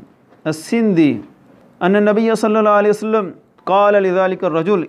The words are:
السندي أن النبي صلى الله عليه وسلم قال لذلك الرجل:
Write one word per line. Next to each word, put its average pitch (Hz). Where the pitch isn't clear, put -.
السندي 165
أن 185
النبي 214
صلى 220
الله 214
عليه 208
وسلم 208
قال 202
لذلك 190
الرجل: 165